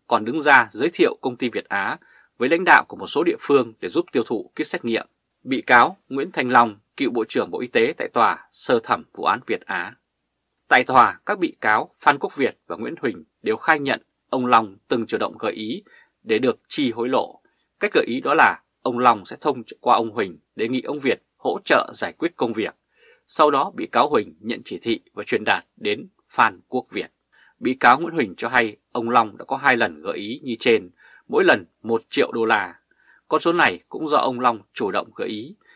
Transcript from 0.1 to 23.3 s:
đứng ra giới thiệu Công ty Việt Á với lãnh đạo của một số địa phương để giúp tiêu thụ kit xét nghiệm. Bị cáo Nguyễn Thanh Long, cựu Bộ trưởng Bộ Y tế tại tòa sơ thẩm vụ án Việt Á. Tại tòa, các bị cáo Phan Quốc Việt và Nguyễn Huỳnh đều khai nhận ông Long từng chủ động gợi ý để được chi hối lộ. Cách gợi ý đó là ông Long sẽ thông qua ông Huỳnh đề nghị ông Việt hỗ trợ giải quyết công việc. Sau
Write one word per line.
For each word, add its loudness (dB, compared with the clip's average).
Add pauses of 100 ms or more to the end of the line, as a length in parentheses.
đứng -4
ra 6
giới -2
thiệu 2
Công -4
ty -2
Việt -6
Á -4 (400)
với 0
lãnh 2
đạo 6
của -16
một -12
số -2
địa 0
phương 2
để -6
giúp -2
tiêu 0
thụ -6
kit -6
xét -8
nghiệm. -2 (360)
Bị -4
cáo 4 (120)
Nguyễn -6
Thanh -2
Long, 4 (180)
cựu -2
Bộ -2
trưởng -4
Bộ -6
Y -8
tế 0
tại -8
tòa 0
sơ -2
thẩm -4 (100)
vụ -10
án 0
Việt -6
Á. -8 (760)
Tại 6
tòa, 6
các -4
bị -4
cáo 0
Phan 2
Quốc -8
Việt -2
và -10
Nguyễn -10
Huỳnh -6 (180)
đều -2
khai 0
nhận -4 (260)
ông -4
Long 2 (120)
từng -2
chủ -4
động -6
gợi -4
ý -10 (400)
để 0
được 0 (100)
chi -2
hối -4
lộ. -2 (400)
Cách -2
gợi 2
ý -6
đó 0
là 4 (200)
ông -4
Long 2
sẽ -16
thông -4 (180)
qua 2
ông -2
Huỳnh -6 (180)
đề -4
nghị -4
ông -8
Việt -2 (140)
hỗ -4
trợ 2
giải -8
quyết -6
công -2
việc. -6 (520)
Sau 4